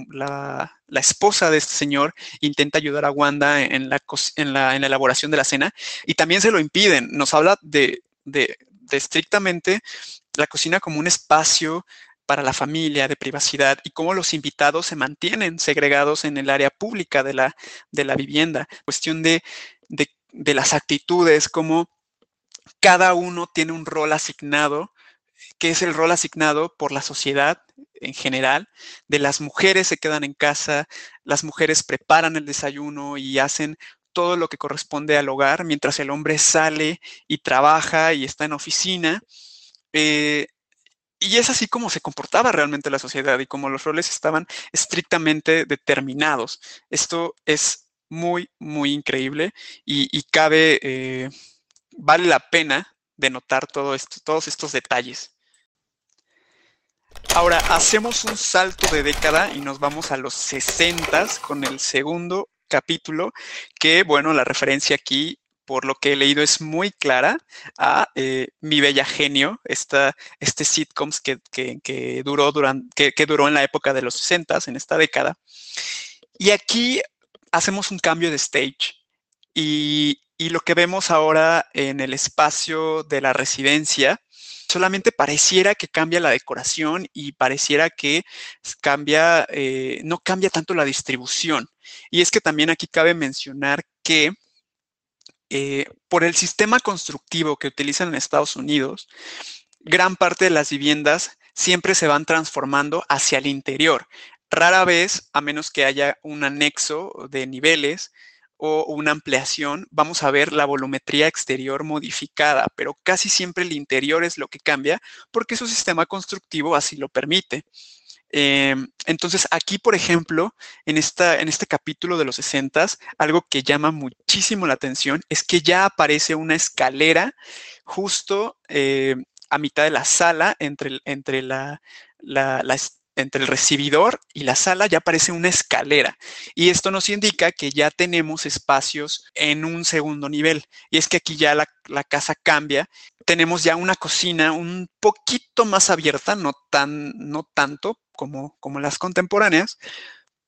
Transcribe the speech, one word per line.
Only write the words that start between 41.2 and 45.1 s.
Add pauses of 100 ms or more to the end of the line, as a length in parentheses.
es
así
como
se
comportaba
realmente
la
sociedad
y
como
los
roles
estaban (260)
estrictamente